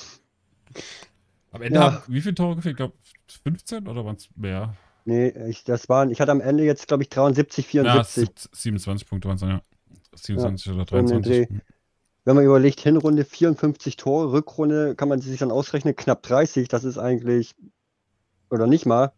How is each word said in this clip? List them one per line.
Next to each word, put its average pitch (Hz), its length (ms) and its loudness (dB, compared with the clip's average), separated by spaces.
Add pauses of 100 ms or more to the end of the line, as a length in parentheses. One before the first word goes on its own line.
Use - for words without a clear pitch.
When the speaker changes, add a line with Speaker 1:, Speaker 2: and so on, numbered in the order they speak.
(1500)
Speaker 1:
Am 113 100 -18
Ende 139 180 2
Speaker 2:
Ja. - 160 6
Speaker 1:
haben - 120 -16
wie 131 140 -4
viele 185 140 -4
Tore 175 200 -2
gefehlt? 165 200 -6
Ich - 20 -14
glaub, - 160 -6 (500)
fünfzehn 185 460 -8
oder 113 160 -8
waren's 104 320 -12
mehr? 101 360 -8 (300)
Speaker 2:
Nee, 120 300 0 (160)
ich, - 160 -12
das 120 240 -4
waren, 131 220 2
ich 117 100 -4
hatte 147 100 2
am 139 80 2
Ende 143 240 0
jetzt, 147 240 0
glaub 143 140 0
ich, 139 80 -6
dreiundsiebzig, 139 580 0
vierundsiebzig. 120 600 2
Speaker 1:
Ja, - 60 -16
sieb-, - 200 -20
siebenundzwanzig 101 540 -6
Punkte 98 180 -6
waren's 92 140 -4
dann, 95 80 -2
ja. 95 120 -4 (540)
Siebenundzwanzig 104 520 -4
Speaker 2:
Ja, 95 60 -6
Speaker 1:
oder 90 140 -4
Speaker 2:
so - 80 -6
um 123 100 4
den 120 160 2
Speaker 1:
dreiundzwanzig. 120 280 2
Speaker 2:
Dreh. 104 100 -8 (680)
Wenn 131 100 6
man 143 100 6
überlegt, 135 340 6
Hinrunde 151 460 2
vierundfünfzig 151 720 -2
Tore, 143 340 0
Rückrunde 151 640 0
kann 143 140 -2
man 135 100 0
sich 131 200 -8
dann 127 120 -2
ausrechnen, 139 420 -2
knapp - 300 -2
dreißig, 131 460 0
das 120 160 -2
ist 123 120 -6
eigentlich, 120 560 -2 (960)
oder 113 160 0
nicht 151 200 2
mal, 123 320 2